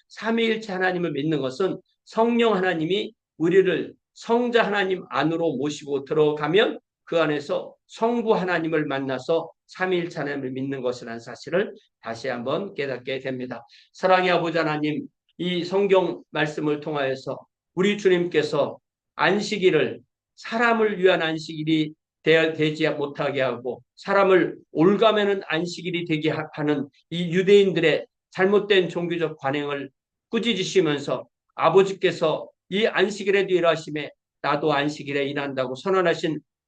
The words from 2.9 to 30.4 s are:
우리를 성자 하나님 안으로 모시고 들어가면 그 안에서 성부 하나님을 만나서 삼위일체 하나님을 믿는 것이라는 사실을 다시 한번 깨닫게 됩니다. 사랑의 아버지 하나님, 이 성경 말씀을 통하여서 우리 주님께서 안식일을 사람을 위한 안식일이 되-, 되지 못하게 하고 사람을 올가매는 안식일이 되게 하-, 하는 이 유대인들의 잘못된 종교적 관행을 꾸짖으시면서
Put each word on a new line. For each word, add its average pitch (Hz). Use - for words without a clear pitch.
우리를 175
성자 233
하나님 190
안으로 156
모시고 143
들어가면 151
그 165
안에서 151
성부 226
하나님을 165
만나서 135
삼위일체 175
하나님을 139
믿는 131
것이라는 120
사실을 139
다시 117
한번 135
깨닫게 131
됩니다. 127
사랑의 185
아버지 170
하나님, 151
이 175
성경 190
말씀을 151
통하여서 135
우리 202
주님께서 175
안식일을 175
사람을 220
위한 180
안식일이 156
되-, 160
되지 156
못하게 143
하고 123
사람을 190
올가매는 202
안식일이 170
되게 156
하-, 156
하는 147
이 170
유대인들의 180
잘못된 196
종교적 165
관행을 139
꾸짖으시면서 180